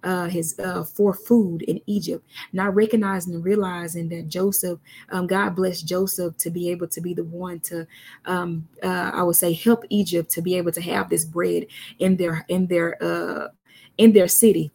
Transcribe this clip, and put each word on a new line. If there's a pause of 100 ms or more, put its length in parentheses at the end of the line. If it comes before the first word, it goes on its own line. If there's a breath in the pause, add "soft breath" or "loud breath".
uh,
his,
uh,
for
food
in
Egypt, (300 loud breath)
not
recognizing
and
realizing
that
Joseph, (300 loud breath)
um,
God
blessed
Joseph
to
be
able
to
be
the
one
to, (400 loud breath)
um, (140)
uh,
I
would
say,
help
Egypt
to
be
able
to
have
this
bread (320 loud breath)
in
their,
in
their,
uh, (480 soft breath)
in
their
city.